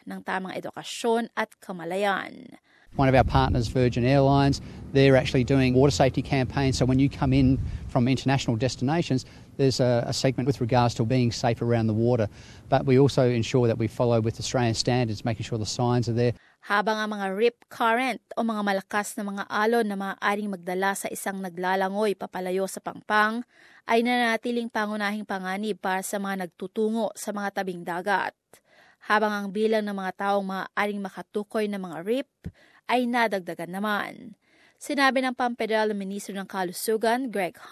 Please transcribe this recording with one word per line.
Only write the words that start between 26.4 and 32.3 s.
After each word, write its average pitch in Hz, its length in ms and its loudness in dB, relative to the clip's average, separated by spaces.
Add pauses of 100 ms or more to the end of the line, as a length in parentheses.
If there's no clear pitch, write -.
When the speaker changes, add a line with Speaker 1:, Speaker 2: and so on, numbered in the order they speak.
Speaker 1:
nagtutungo 220 720 -4
sa 208 160 -8
mga 202 240 -6
tabing 185 240 -6
dagat. 180 560 -2 (720)
Habang 208 240 2
ang 202 160 -6
bilang 214 320 0
ng 202 160 -6
mga 185 140 -6 (180)
taong 202 160 2
maaaring 202 560 -4
makatukoy 208 680 -6
ng 202 140 -6
mga 160 240 -10
rip 254 260 -2 (520)